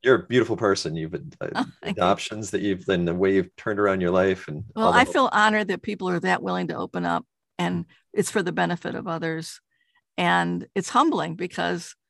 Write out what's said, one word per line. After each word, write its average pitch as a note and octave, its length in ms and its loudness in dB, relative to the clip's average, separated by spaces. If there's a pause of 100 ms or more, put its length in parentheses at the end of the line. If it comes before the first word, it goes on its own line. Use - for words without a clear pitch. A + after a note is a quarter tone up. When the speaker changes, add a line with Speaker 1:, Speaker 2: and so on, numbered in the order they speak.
Speaker 1:
You're B2+ 140 6
a F2+ 120 -2
beautiful A#2 300 2
person. F#2+ 380 0
You've, D#2+ 180 -6
uh, - 60 -6 (220)
Speaker 2:
<laughs> - 140 -6
Oh, B3 100 -2 (180)
thank F#3+ 140 -6
you. - 60 2
Speaker 1:
adoptions G2+ 480 0
that F#2+ 100 -2
you've, F#2 280 -2
and F2 180 2
the E2+ 60 0
way F#2+ 220 2
you've F#2 200 0
turned G#2 240 -4
around F#2+ 220 2
your F2 100 2
life. F#2 360 2
And D#2 160 -10 (120)
Speaker 2:
Well, A3 120 2
Speaker 1:
all - 60 6
the - 40 6
Speaker 2:
I B3 60 6
Speaker 1:
help. C4 100 -2
Speaker 2:
feel C4+ 180 2
honored G#3+ 360 2
that F#3 160 -4
people F#3+ 260 -4
are F3 120 0
that F#3 200 0
willing F3+ 280 -2
to E3 60 -6
open F3+ 300 -6
up, E3+ 200 -2 (340)
and F3 260 -2 (280)
it's - 180 0
for G#3+ 100 0
the F3 100 -2
benefit F3 440 -2
of - 120 -8
others. E3 540 -6 (560)
And F3 580 0
it's F3+ 140 -4
humbling G#3 460 2
because F3 600 -6 (140)